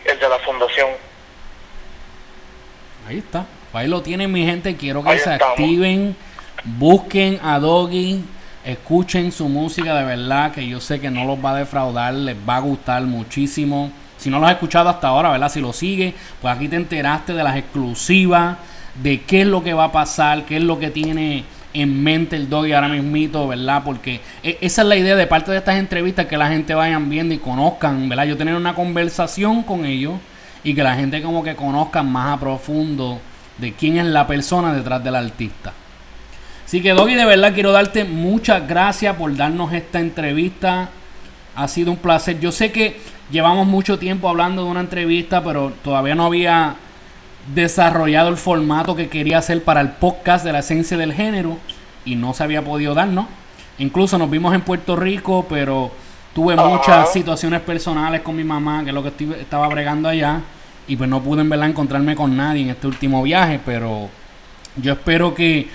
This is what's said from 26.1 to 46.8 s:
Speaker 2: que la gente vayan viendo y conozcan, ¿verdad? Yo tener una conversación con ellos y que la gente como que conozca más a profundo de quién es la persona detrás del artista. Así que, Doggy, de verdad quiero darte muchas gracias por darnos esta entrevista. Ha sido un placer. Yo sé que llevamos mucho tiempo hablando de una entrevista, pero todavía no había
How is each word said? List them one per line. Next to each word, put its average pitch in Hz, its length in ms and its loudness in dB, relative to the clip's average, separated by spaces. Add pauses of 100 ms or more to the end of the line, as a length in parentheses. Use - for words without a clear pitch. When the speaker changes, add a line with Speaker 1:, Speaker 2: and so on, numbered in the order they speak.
Speaker 2:
que 151 100 -4
la 147 100 2
gente 156 260 0
vayan 156 360 0
viendo 160 240 -2
y 147 40 -4
conozcan, 135 680 0
¿verdad? 127 160 0
Yo 147 140 -2
tener 160 180 -2
una 175 180 -2
conversación 175 880 0
con 185 220 -4
ellos 139 280 -2 (500)
y 147 100 0
que 143 100 2
la 127 120 2
gente 139 260 -2
como 165 220 -2
que 156 140 -6
conozca 143 440 -2
más 135 360 -2
a - 20 -4
profundo 139 800 -4 (380)
de 117 160 -6
quién 160 240 0
es 170 80 2
la 151 200 4
persona 156 480 0
detrás 127 300 -2
del 127 120 -2
artista. 113 580 -6 (920)
Así 175 160 -2
que, 190 100 4
Doggy, 208 240 6
de 240 100 4
verdad 202 280 6
quiero 196 200 2
darte 202 320 4
muchas 180 640 0
gracias 185 480 0
por 156 180 -4
darnos 156 380 -2
esta 170 260 -4
entrevista. 175 880 -2 (720)
Ha 139 100 -2
sido 170 240 0
un 175 60 -2
placer. 165 420 2
Yo 170 120 -2
sé 220 200 0
que 220 280 -2 (320)
llevamos 170 360 4
mucho 196 320 2
tiempo 185 300 -4
hablando 180 340 0
de 175 60 -4
una 180 100 -4
entrevista, 170 640 0
pero 143 280 -2 (120)
todavía 139 320 0
no 170 100 2
había 170 500 2 (800)